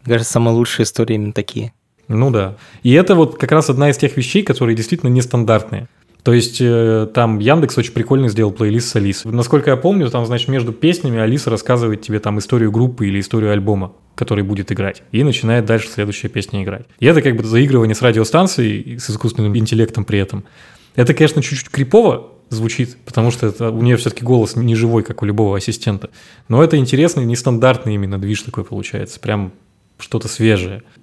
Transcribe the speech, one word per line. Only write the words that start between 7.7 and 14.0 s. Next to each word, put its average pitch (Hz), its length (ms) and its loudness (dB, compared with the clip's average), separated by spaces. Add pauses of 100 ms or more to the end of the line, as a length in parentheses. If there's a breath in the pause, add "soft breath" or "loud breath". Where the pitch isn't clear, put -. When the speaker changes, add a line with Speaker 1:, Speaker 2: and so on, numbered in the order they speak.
Speaker 2:
очень 123 140 -4
прикольно 131 360 0
сделал 107 220 0
плейлист 110 380 -2
с - 80 -6
Алисой. 101 360 -2
Насколько 120 380 2
я 131 60 2
помню, 170 340 0
там, 120 160 -2
значит, 117 220 -4
между 123 240 -2
песнями 143 480 0
Алиса 117 300 0
рассказывает 113 520 -2
тебе 107 160 -4
там 104 220 -4
историю 110 320 0
группы 120 340 0
или 98 140 -2
историю 107 320 -2
альбома, 98 400 -2 (240)